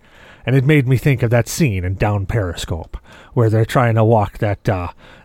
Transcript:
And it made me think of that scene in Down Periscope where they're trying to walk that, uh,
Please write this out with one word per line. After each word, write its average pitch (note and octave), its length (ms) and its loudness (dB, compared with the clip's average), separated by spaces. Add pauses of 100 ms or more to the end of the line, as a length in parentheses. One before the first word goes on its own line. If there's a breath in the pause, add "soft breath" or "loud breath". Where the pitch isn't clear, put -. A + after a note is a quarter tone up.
(460 loud breath)
And B2 80 0
it C3+ 100 4
made C#3+ 220 4
me C3 100 2
think C3 260 0
of A#2 80 0
that A#2+ 180 2
scene G2 360 -2
in F#2+ 120 -4
Down G#2 280 -2
Periscope F2 720 -6 (380 loud breath)
where A2+ 160 2
they're A2 140 2
trying A#2 320 0
to A2 80 4
walk A2 340 2
that, G#2 300 -4
uh, F2+ 200 -4 (360 loud breath)